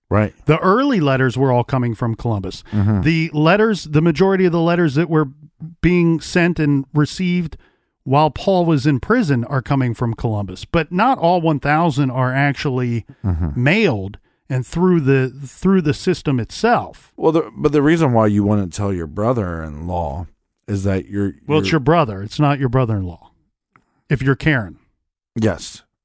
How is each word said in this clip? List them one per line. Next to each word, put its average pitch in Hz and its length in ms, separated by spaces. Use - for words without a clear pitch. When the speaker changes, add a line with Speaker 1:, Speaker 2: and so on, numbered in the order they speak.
Speaker 1:
Right. 101 240
Speaker 2:
The 156 140
early 214 420
letters 131 340
were 131 160
all 123 140
coming 123 280
from 113 220
Columbus. 101 560
Speaker 1:
Mm-hmm. 104 300
Speaker 2:
The 160 320
letters, 185 520
the 151 160
majority 185 440
of 170 80
the 170 80
letters 170 340
that 165 140
were 156 200
being 170 400
sent 170 380
and 143 340
received 175 640
while 143 260
Paul 185 320
was 151 240
in 139 140
prison 156 420
are 135 180
coming 131 320
from 117 200
Columbus, 104 500
but 165 300
not 233 240
all 170 240
one 156 180
thousand 147 500
are 127 240
actually 127 720
Speaker 1:
Mm-hmm. 85 400
Speaker 2:
mailed 131 560
and 131 180
through 175 360
the, 131 280
through 190 360
the 147 120
system 143 460
itself. 165 800
Speaker 1:
Well, 160 160
the, 143 200
but 143 200
the 147 80
reason 156 320
why 110 140
you 104 180
wouldn't 101 260
tell 101 220
your 85 140
brother-in-law 85 1200
is 98 160
that 95 220
you're, 98 260
Speaker 2:
Well, 151 120
it's 190 80
Speaker 1:
you're 190 60
Speaker 2:
your 160 80
brother. 120 420
It's - 160
not 143 200
your 135 100
brother-in-law. 110 600
If 143 120
you're 135 160
Karen. 120 420
Speaker 1:
Yes. 107 480